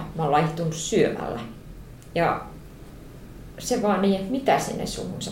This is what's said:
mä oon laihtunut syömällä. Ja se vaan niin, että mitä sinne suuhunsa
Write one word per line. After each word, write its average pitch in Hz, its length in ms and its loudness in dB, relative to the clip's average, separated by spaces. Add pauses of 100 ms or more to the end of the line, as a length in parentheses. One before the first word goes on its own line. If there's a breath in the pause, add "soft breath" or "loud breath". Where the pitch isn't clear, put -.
(160)
mä 160 80 0
oon 143 80 2
laihtunut 160 420 4
syömällä. - 680 2 (760)
Ja 165 260 2 (1160)
se 233 220 0
vaan 196 200 4
niin, 196 140 6
että 190 160 -2
mitä - 280 4
sinne - 260 -4
suuhunsa - 460 -6